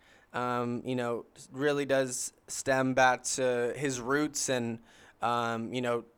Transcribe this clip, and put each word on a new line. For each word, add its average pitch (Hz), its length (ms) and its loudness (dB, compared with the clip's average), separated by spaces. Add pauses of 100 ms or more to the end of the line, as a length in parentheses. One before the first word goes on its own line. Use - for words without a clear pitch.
(340)
um, 120 520 -2
you 127 100 -2
know, 120 300 -4 (260)
really 143 340 2
does 131 460 0 (160)
stem 131 460 0
back 127 300 6
to 123 520 0
his 131 240 -4
roots 143 480 -2
and, 117 320 -2 (420)
um, 117 520 -2
you 127 80 -2
know, 120 240 0 (120)